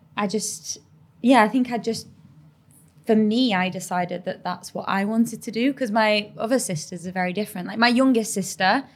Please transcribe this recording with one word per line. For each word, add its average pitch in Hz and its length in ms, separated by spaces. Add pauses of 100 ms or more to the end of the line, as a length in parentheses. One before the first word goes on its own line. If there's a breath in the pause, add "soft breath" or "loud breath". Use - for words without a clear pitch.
(180)
I 202 100
just, - 520 (420)
yeah, 240 220
I 214 40
think 247 240
I 240 60
just, 220 300 (1000)
for 220 100
me, 220 380
I 185 160
decided 180 560
that 180 180
that's 180 300
what - 140
I 196 180
wanted 226 380
to 233 80
do, 240 220
'cause 254 180
my 208 460
other 233 220
sisters 175 480
are 185 40
very 180 220
different. 190 340
Like, 202 120
my 226 80
youngest 247 460
sister, 196 500 (120 loud breath)